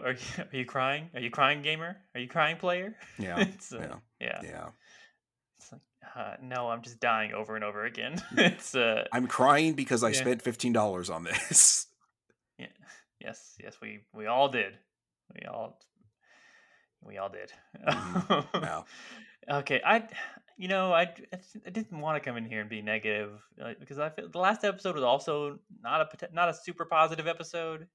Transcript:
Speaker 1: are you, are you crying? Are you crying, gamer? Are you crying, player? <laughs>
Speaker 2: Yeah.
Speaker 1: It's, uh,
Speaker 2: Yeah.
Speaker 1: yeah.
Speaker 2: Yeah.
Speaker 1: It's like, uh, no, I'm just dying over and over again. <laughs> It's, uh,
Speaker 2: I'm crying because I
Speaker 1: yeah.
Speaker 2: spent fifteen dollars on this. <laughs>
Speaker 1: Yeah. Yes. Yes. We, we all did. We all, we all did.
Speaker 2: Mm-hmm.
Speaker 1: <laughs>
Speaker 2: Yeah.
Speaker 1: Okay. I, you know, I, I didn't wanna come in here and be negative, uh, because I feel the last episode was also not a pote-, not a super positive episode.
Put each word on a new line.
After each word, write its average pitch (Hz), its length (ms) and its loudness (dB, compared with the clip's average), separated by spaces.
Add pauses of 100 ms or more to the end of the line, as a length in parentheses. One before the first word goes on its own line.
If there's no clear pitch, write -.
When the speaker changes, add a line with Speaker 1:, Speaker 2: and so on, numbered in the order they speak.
Speaker 1:
are 127 80 0
you, - 400 -8
are 135 40 -6
you 127 80 -2
crying? 139 500 -2
Are 127 60 -8
you 120 100 -2
crying, 143 320 4
gamer? 160 340 -4 (180)
Are 127 60 -8
you 123 80 -8
crying, 160 280 2
player? 180 380 -2 (120)
<laughs> - 120 -20
Speaker 2:
Yeah. 185 220 -2
Speaker 1:
It's, 190 320 -2
uh, 78 260 -10 (220)
Speaker 2:
Yeah. - 220 -4
Speaker 1:
yeah. 80 60 -12
Speaker 2:
Yeah. 78 200 -12 (880)
Speaker 1:
It's - 140 -20
like, - 80 -20 (340)
uh, 104 260 -10
no, 127 280 -4
I'm 117 140 -4
just 120 180 -14
dying 110 320 2
over 107 240 -6
and 107 80 -4
over 104 200 -4
again. 117 440 -6
<laughs> - 80 -4
It's, - 400 2
uh, 113 360 4
Speaker 2:
I'm 123 140 0
crying 143 480 6
because 123 300 2
I 113 60 6
Speaker 1:
yeah. 117 100 0
Speaker 2:
spent 123 220 2
fifteen 120 300 0
dollars 95 380 2
on 85 140 -6
this. - 680 6
<laughs> - 60 -20 (600)
Speaker 1:
Yeah. - 80 -12 (540)
Yes. - 420 -14
Yes. - 180 -18
We, 107 200 -14 (140)
we 107 120 -8
all 127 220 6
did. 107 300 0 (560)
We - 120 -14
all, - 340 -10 (1200)
we 101 160 -16
all 98 100 -4
did. 98 240 -14 (340)
Speaker 2:
Mm-hmm. 151 720 -2
Speaker 1:
<laughs> 156 40 -2
Speaker 2:
Yeah. 82 200 -6 (680)
Speaker 1:
Okay. 143 340 0
I, 220 220 4 (500)
you 180 120 -8
know, 190 240 2
I, 170 100 8 (640)
I 185 40 -12
didn't 190 300 -8
wanna 151 200 0
come 123 160 -6
in 113 80 -6
here 113 160 -6
and 104 100 -8
be 107 120 -8
negative, 104 580 -2 (220)
uh, 117 180 -8
because 139 180 -14
I 151 120 -2
feel 170 180 -12
the 170 100 -8
last 202 260 2
episode 190 300 0
was 139 100 -2
also 143 540 2 (240)
not 143 180 0
a 156 60 4
pote-, - 260 -14
not 170 160 2
a 165 60 -2
super 170 300 -8
positive 160 420 4
episode. 165 680 -6